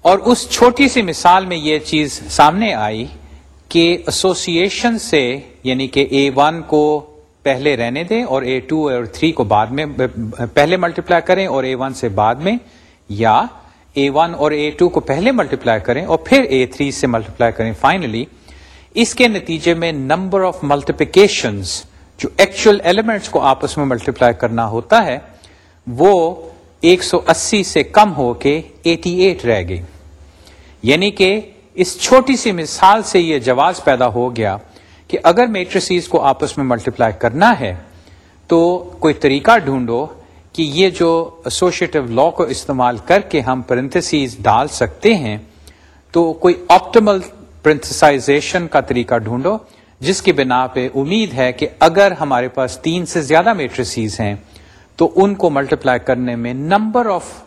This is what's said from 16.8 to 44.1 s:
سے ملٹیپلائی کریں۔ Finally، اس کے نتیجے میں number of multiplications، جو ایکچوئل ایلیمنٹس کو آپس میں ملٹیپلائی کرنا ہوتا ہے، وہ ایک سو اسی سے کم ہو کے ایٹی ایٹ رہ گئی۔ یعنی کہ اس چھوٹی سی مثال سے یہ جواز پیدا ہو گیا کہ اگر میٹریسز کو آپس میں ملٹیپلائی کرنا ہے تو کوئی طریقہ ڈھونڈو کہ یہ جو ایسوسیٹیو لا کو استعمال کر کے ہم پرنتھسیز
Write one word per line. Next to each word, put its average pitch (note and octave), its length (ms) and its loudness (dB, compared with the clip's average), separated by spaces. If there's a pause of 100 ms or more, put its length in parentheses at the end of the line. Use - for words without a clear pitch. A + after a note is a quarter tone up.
سے - 160 -4
ملٹیپلائی A#2 460 -2
کریں۔ A2+ 200 -4 (140)
Finally، C#3 380 -2 (680)
اس A3+ 200 0
کے B3 140 2
نتیجے E3+ 460 -2
میں E3 180 -2
number F3 520 -2
of E3+ 280 -4
multiplications، C#3+ 1080 0 (380)
جو - 180 -6
ایکچوئل G3+ 480 4
ایلیمنٹس G3+ 440 0
کو C#3+ 120 0
آپس C3+ 360 0
میں D3 100 -2
ملٹیپلائی A#2+ 480 0
کرنا A#2 340 -2
ہوتا A#2+ 380 2
ہے، C3+ 120 -4 (680)
وہ E3+ 480 4 (460)
ایک F3+ 240 4
سو F3 220 0
اسی G3 380 0
سے - 180 0
کم G#3 340 4
ہو B2 180 -2
کے C#3+ 260 -2 (220)
ایٹی E3+ 400 -2
ایٹ F#3 220 0
رہ A2 240 0
گئی۔ F2 120 -8 (1000)
یعنی E3+ 280 2
کہ G3 300 0 (340)
اس - 260 -2
چھوٹی C4 360 4
سی A3 160 -2
مثال F#3 500 2
سے G3 180 2
یہ D#3+ 180 0
جواز C3 460 0
پیدا B2+ 240 2
ہو A#2+ 280 -4
گیا G#2 200 -2 (520)
کہ - 140 -4
اگر F#3 240 4
میٹریسز F3+ 600 -2
کو D#3+ 120 2
آپس C#3 360 -2
میں C#3 80 -4
ملٹیپلائی A#2 540 -2
کرنا D#3 420 2
ہے G2 140 -6 (720)
تو E3+ 120 2 (400)
کوئی D#3 160 0
طریقہ C#3+ 440 2
ڈھونڈو C3+ 480 -4 (460)
کہ E3 100 -4
یہ D#3+ 280 2
جو E3+ 220 0 (320)
ایسوسیٹیو E3 600 -2
لا A#2+ 240 2
کو F3 120 -4
استعمال B2+ 640 -2
کر F#3+ 160 4
کے E3 200 -2
ہم B2+ 220 -2
پرنتھسیز C3+ 800 -2